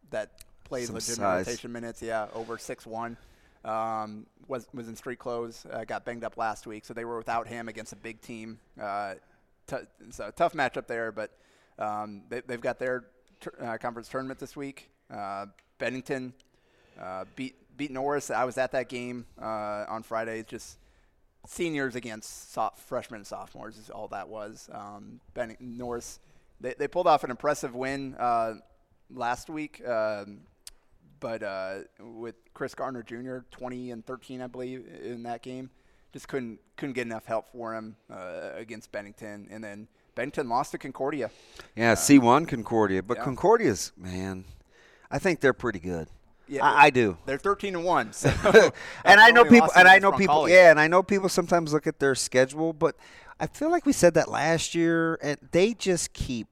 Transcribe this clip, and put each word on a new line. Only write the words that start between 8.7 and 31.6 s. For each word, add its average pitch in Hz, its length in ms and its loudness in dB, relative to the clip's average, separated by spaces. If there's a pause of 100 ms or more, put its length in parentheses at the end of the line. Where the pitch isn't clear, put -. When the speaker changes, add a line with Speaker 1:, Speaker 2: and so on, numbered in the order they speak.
Speaker 1:
Uh, 101 340 -8 (520)
t-, - 100 -12 (340)
so 107 180 -14
a 110 40 -16
tough 175 220 0
matchup 135 320 -4
there, 117 260 -8
but, 107 180 -10 (480)
um, 107 500 -10
they, 120 120 -10
they've 120 200 -12
got 123 180 -6
their 127 260 -6 (360)
tur-, - 220 -16
uh, 113 160 -10
conference 117 300 -12
tournament 131 320 -10
this - 160 -16
week. 139 340 -16 (220)
Uh, 101 340 -10 (320)
Bennington, 127 540 -8 (680)
uh, 92 240 -12 (120)
beat, 131 180 -12 (220)
beat 147 140 -10
Norris. 139 400 -6
I 117 140 0
was 127 140 -6
at 127 140 -4
that 127 160 -4
game, 123 360 -12 (160)
uh, 107 480 -8
on 110 140 -10
Friday. 113 400 -6
Just - 360 -18 (680)
seniors 143 500 -6
against 113 560 -14
so-, 110 240 -4
freshmen 120 440 -10
and 101 60 -20
sophomores 107 520 -16
is 110 120 -20
all 104 180 -16
that 98 200 -12
was. 107 440 -16
Um, 104 480 -18 (140)
Benning-, 117 260 -10
Norris, 120 600 -12 (400)
they, 123 180 -10
they 143 100 -4
pulled 175 180 -2
off 175 180 4
an 143 60 -8
impressive 139 440 -4
win, 135 440 -8
uh, 117 360 -2 (560)
last 123 400 -8
week, 156 360 -12
um, 107 540 -6 (800)
but, 113 220 -8
uh, 95 360 -8 (220)